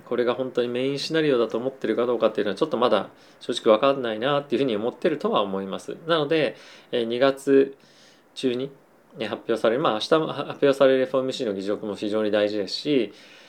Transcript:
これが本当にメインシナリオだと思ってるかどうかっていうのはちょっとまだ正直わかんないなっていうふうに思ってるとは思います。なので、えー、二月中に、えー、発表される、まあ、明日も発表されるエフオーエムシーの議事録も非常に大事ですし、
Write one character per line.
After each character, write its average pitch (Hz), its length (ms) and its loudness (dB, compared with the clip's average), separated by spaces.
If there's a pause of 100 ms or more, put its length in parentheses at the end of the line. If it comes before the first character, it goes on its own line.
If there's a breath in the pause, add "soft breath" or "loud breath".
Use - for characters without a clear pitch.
こ 120 120 -6
れ 120 80 2
が 120 100 0
本 131 160 -4
当 123 120 -2
に 120 60 -2
メ 123 160 -4
イ 139 60 -2
ン 143 80 -4
シ 147 140 -8
ナ 160 80 2
リ 151 120 2
オ 123 60 4
だ 110 80 2
と - 120 -4
思 131 100 -4
っ 135 40 -4
て - 140 -8
る 110 80 2
か 120 120 0
ど 123 100 0
う - 20 -2
か 113 100 4
っ 110 40 -6
て - 80 -4
い - 20 2
う 104 40 -4
の 104 40 -2
は 95 60 -4
ち - 80 -2
ょ - 20 2
っ - 20 0
と 127 80 -4
ま 117 140 2
だ 98 200 2 (280 loud breath)
正 - 140 -6
直 120 200 4
わ - 60 6
か 139 140 4
ん 139 100 -4
な 117 120 -2
い 107 40 -6
な 143 220 0
っ 143 40 -4
て 120 120 -2
い - 20 2
う 135 40 2
ふ - 20 0
う - 0 -
に 123 100 0
思 110 160 -2
っ - 20 -4
て - 160 0
る 156 80 0
と 214 140 -2
は 147 120 2
思 98 200 -4
い 98 60 -8
ま 92 100 -6
す。 - 180 -12 (120)
な 165 100 2
の 147 80 0
で、 147 300 0 (340 loud breath)
え 123 120 0
ー、 - 20 -2
二 120 160 -2
月 139 560 4 (580 soft breath)
中 127 200 -2
に、 131 180 -6 (480)
え 110 60 -6
ー、 - 20 -6
発 110 180 -8
表 113 100 0
さ 110 140 2
れ 117 60 2
る、 147 60 -2
ま 156 80 2
あ、 - 20 0
明 107 80 -4
日 - 180 0
も 156 80 -2
発 139 240 -8
表 139 220 2
さ 135 140 4
れ 131 100 6
る 131 60 2
エ 131 40 0
フ 131 120 -2
オ - 20 0
ー - 20 0
エ 131 40 -4
ム 131 60 -4
シ 127 120 -6
ー - 20 -2
の 101 80 -2
議 95 80 -4
事 95 60 -6
録 104 180 -4
も 101 80 -6
非 104 160 -6
常 107 140 0
に 104 80 -2
大 104 180 2
事 107 80 -4
で 98 80 -4
す - 80 -8
し、 135 380 -2 (360 loud breath)